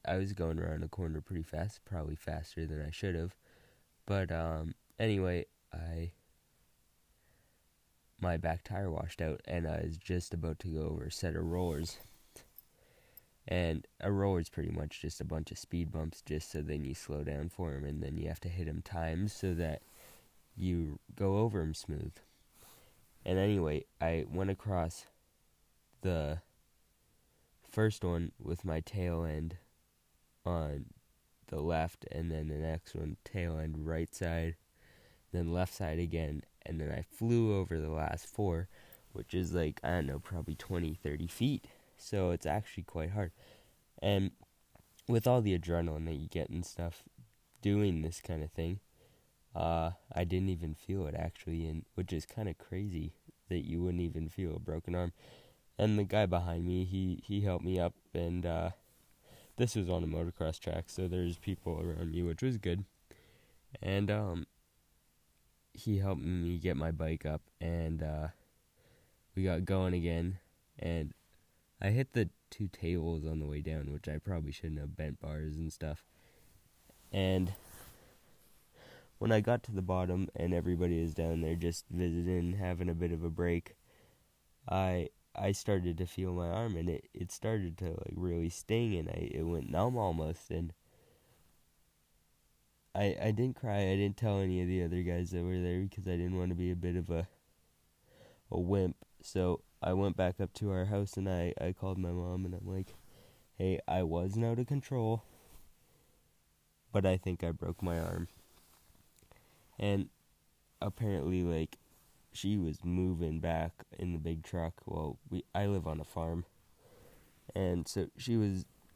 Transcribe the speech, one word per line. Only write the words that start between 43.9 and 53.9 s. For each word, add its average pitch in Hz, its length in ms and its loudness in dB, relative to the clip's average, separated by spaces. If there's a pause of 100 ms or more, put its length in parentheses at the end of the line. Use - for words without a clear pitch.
And 101 280 6 (760)
with 117 180 4
all 123 160 8
the 98 160 6
adrenaline 85 480 2
that 82 100 -2
you 73 120 -4
get - 220 -2
and 85 160 -2
stuff - 380 -6 (580)
doing 101 400 4
this 80 200 -4
kind 78 220 -4
of 80 80 -6
thing, 85 300 -2 (760)
uh, 82 360 2 (200)
I 90 140 0
didn't 92 240 2
even 82 260 -2
feel 92 320 -2
it, 73 80 -2
actually, 82 500 -2
and 80 200 -4 (100)
which 90 160 -4
is 80 140 -2
kinda 104 300 -4
crazy 87 580 -4 (340)
that 87 160 0
you 82 180 -2
wouldn't 87 220 2